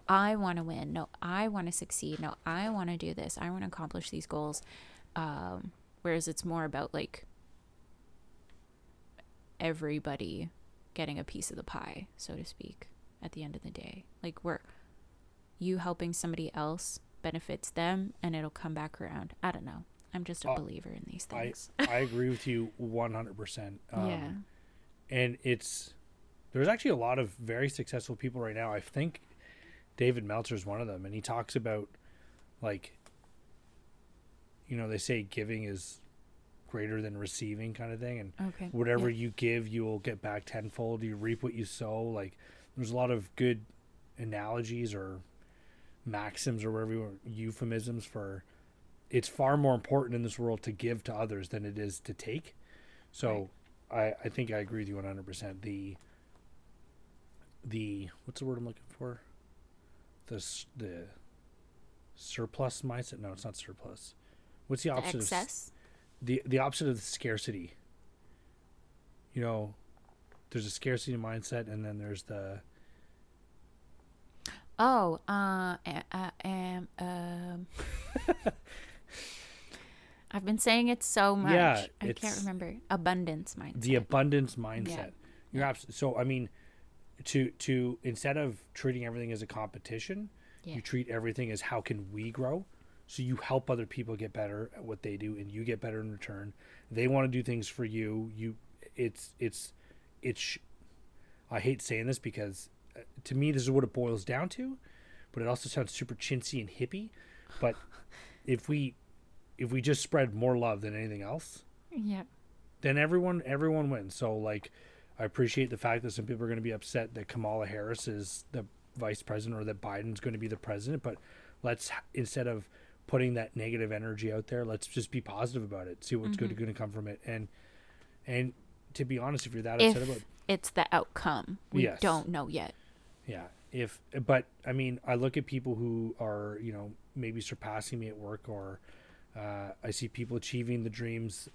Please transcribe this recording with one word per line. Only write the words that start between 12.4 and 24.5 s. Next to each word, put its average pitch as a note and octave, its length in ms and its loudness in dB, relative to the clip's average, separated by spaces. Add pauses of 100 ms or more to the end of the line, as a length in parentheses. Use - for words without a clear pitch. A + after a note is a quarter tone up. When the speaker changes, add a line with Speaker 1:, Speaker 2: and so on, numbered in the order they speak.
Speaker 1:
speak, - 440 -14 (320)
at E3 120 -10
the D#3 100 -10
end D3 120 -8
of - 80 -10
the - 80 -10
day. - 340 -12 (180)
Like, E3+ 200 -8
we're, E3+ 160 -2 (1000)
you F#3 180 2
helping F3 360 -2
somebody E3 400 -2
else D#3 460 -2 (220)
benefits - 480 -4
them, F#3+ 440 2 (100)
and E3 120 0
it'll D#3 140 -2
come - 240 -6
back D3+ 260 -6
around. - 340 -8 (100)
I F#3 80 2
don't - 140 -8
know. - 180 -10 (300)
I'm F3+ 100 -4
just E3+ 200 -6
a - 80 0
Speaker 2:
Uh, C3 60 4
Speaker 1:
believer - 320 -8
in - 180 -10
these - 240 -10
Speaker 2:
I, A#2 140 -2
Speaker 1:
things. - 300 -8
<laughs> - 40 0
Speaker 2:
I F3+ 200 4
agree B2 300 2
with A#2+ 180 -2
you A#2 300 2
one A#2 360 0
hundred A2 240 -6
percent. G#2 420 -8 (140)
Um, F#3 160 2
Speaker 1:
Yeah. E3 220 -2 (800)